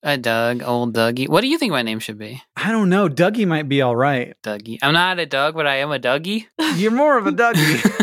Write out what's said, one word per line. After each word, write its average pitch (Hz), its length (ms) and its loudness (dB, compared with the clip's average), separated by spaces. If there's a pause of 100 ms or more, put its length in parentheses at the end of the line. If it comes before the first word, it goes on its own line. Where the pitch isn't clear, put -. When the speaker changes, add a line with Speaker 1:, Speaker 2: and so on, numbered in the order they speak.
Speaker 1:
A 143 120 0
Doug, 117 460 0
old 120 300 -2
Dougie. 120 360 0
What 160 120 4
do 254 60 -2
you 311 100 0
think 262 140 0
my 131 100 0
name 113 180 -4
should 107 180 -12
be? 107 240 -14 (160)
Speaker 2:
I 202 140 -2
don't 214 180 2
know. 190 180 4
Dougie 190 400 0
might 156 220 -2
be 139 120 2
all 123 140 2
right. 131 480 0
Speaker 1:
Dougie. 110 380 -8
I'm 143 120 2
not 180 260 2
a 165 60 -2
Doug, 139 300 0
but 160 100 -2
I 139 120 0
am 143 160 -2
a 135 60 -4
Dougie. 160 460 -2 (300)
Speaker 2:
You're 208 160 2
more 277 260 4
of 208 80 0
a 196 60 0
Dougie. 175 500 2 (220)